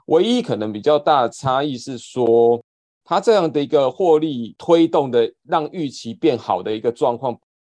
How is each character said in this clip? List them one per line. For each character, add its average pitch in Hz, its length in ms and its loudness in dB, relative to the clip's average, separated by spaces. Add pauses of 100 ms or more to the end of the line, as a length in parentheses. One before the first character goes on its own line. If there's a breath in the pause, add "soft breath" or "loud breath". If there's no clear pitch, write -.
唯 160 160 2
一 240 200 0
可 147 140 -4
能 107 160 -6
比 104 80 -10
较 147 180 2
大 147 240 2
的 117 80 -2
差 135 320 -4
异 143 160 -6
是 127 180 -12
说， 117 640 2 (440)
它 190 160 -2
这 233 140 2
样 175 160 2
的 147 120 -2
一 139 40 -4
个 135 240 2
获 160 280 2
利 135 400 -6
推 170 280 4
动 156 240 0
的， 117 220 0 (140)
让 156 240 -2
预 156 180 -6
期 120 240 -12
变 135 240 0
好 101 260 -4
的 104 120 -6
一 110 60 -6
个 117 120 -2
状 120 240 -2
况， 123 220 -6 (240)